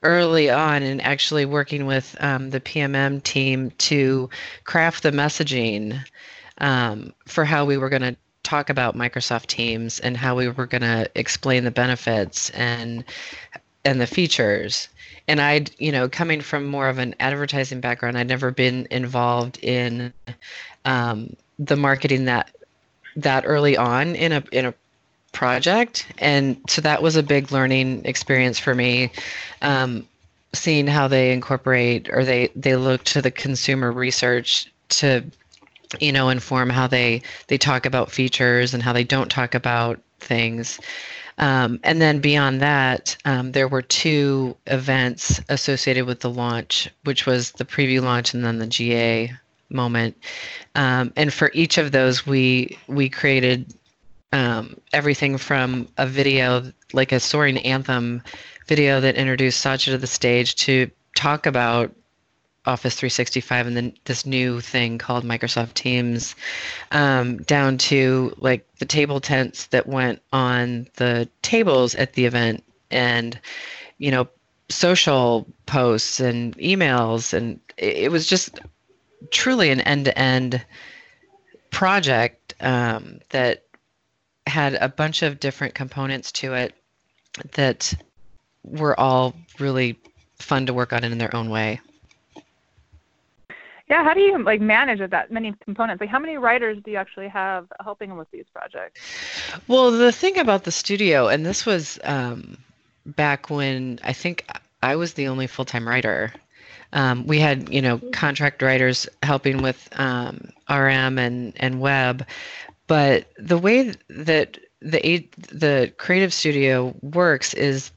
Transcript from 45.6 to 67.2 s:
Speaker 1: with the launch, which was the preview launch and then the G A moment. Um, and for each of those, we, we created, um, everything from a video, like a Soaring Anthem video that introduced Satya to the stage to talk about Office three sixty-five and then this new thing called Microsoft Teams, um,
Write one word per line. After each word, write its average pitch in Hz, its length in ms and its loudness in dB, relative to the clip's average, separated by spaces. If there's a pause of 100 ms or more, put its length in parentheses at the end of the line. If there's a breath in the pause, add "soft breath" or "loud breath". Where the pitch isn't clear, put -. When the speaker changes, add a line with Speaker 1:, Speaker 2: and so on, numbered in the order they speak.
Speaker 1:
with 123 140 -4
the 123 100 -2
launch, 120 580 -4 (140)
which 139 240 -2
was 123 260 0
the - 120 -6
preview 131 360 0
launch 123 340 0
and 123 100 -2
then 117 160 -2
the 110 80 -6
G 117 260 0
A 117 380 0 (360)
moment. 120 480 -2 (600 loud breath)
Um, 127 400 2
and 147 160 2
for - 200 2
each 165 240 0
of 151 140 2
those, 131 340 4
we, 127 600 2
we 135 220 0
created, 127 640 2 (580)
um, 117 440 -2 (160)
everything 143 460 0
from 127 580 -2
a 135 100 0
video, 131 640 2 (200)
like 131 200 2
a 127 80 2
Soaring 143 380 2
Anthem 123 640 -2 (440 loud breath)
video 143 340 4
that 131 160 4
introduced 131 440 2
Satya 135 320 0
to 131 60 -2
the 131 80 -6
stage 123 500 2
to 131 320 2 (280)
talk 147 300 0
about 120 460 2 (760)
Office 123 280 -2
three 127 160 -4
sixty-five 123 560 -2
and 120 100 -4
then 120 160 -4 (140)
this 123 180 -6
new 127 340 -2
thing 120 380 -2
called 120 260 -4
Microsoft 117 520 -4
Teams, 120 600 -2 (580 loud breath)
um, 127 500 2